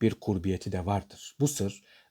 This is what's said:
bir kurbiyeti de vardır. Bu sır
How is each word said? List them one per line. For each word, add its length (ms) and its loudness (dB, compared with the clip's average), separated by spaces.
bir 120 6
kurbiyeti 580 -2
de 140 -2
vardır. 540 -2
Bu 80 4
sır 340 -4